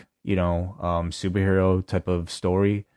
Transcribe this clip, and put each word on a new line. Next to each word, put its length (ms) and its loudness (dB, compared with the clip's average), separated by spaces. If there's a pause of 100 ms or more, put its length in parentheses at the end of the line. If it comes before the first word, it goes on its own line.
(220)
you 140 -2
know, 440 -2
um, 300 -2
superhero 720 2
type 240 -4
of 220 -2
story. 560 0 (100)